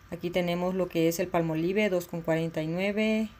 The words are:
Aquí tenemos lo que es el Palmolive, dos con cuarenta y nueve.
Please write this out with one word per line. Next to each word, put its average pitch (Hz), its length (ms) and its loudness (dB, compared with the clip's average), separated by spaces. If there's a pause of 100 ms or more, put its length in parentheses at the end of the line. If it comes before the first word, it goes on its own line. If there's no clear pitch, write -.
(120)
Aquí 175 180 -6
tenemos 180 460 0
lo 180 120 0
que 165 200 2
es 165 120 0
el 185 100 -2
Palmolive, 170 600 2
dos 175 160 0
con 170 160 -8
cuarenta 165 400 0
y 156 60 -2
nueve. 208 600 0 (100)